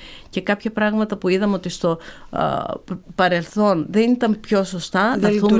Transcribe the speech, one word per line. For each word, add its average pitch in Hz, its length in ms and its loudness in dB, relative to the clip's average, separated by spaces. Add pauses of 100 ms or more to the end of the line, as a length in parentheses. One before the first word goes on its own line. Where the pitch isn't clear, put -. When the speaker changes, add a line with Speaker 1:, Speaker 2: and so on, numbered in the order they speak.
(300)
Speaker 1:
και 190 120 -6
κάποια 208 300 -2
πράγματα 214 460 0
που 190 100 -4
είδαμε 190 280 2
ότι 180 140 -6
στο, 165 280 -2 (320)
α, - 500 -2
π-, - 180 -10 (180)
παρελθόν 180 720 0
δεν 220 220 2
ήταν 233 280 0
πιο 196 240 0
σωστά, 190 480 -2
Speaker 2:
Δεν - 100 -2
Speaker 1:
να 202 60 4
έρθουμε 208 320 4